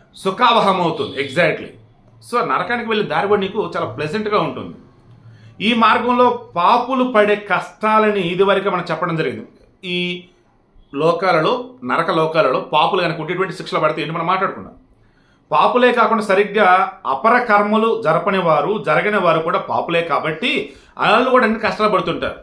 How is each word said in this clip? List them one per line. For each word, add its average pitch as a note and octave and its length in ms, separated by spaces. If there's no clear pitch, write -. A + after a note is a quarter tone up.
సుఖావహం G3 680
అవుతుంది. D3+ 420
Exactly. - 480
So, G#3+ 260
నరకానికి G#3+ 360
వెళ్ళే G#3+ 160
దారి D#3 220
కూడా G3+ 140
నీకు G3 340
చాలా E3 100
ప్లెజెంట్గా F3+ 540
ఉంటుంది. A#2 380
ఈ A3 120
మార్గంలో A3+ 840
పాపులు B3 480
పడే G#3 320
కష్టాలని G#3 880
ఇదివరకే F#3+ 480
మనం F3 220
చెప్పడం E3 240
జరిగింది. C3+ 320
ఈ F3+ 380
లోకాలలో, E3+ 760
నరక D3+ 280
లోకాలలో D#3+ 480
పాపులు E3+ 420
కనుక E3 200
ఉండేటువంటి F3 320
శిక్షలు E3+ 260
పడితే D#3 220
ఏంటి D3+ 120
మనం E3+ 120
మాట్లాడుకున్నాం. F3 480
పాపులే A3+ 400
కాకుండా A3 320
సరిగ్గా F#3+ 800
అపర A3 320
కర్మలు G#3+ 680
జరపని E3 340
వారు, E3+ 460
జరగని E3+ 340
వారు E3 220
కూడా F3+ 200
పాపులే E3 420
కాబట్టి D#3 720
వాళ్ళు A3 320
కూడా B3 160
అన్ని G#3+ 140
కష్టాలు G#3 320
పడుతుంటారు. D#3+ 520